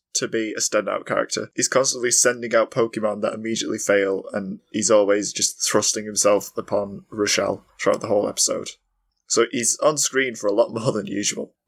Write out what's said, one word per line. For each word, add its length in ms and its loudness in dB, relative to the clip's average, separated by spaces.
to 140 -2
be 240 -2
a 80 -8
standout 460 -2
character. 480 -2
He's 140 0
constantly 420 0
sending 440 2
out 160 4
Pokemon 520 -2
that 120 -2
immediately 440 -4
fail, 460 0
and 260 -6
he's 200 0
always 420 4
just 340 -4
thrusting 380 0
himself 540 2
upon 520 -4
Rochelle 540 0
throughout 220 2
the 60 -6
whole 200 2
episode. 420 -2
So 220 4
he's 320 -2
on 160 4
screen 360 0
for 120 -6
a 80 2
lot 200 2
more 180 0
than 140 -4
usual. 480 -4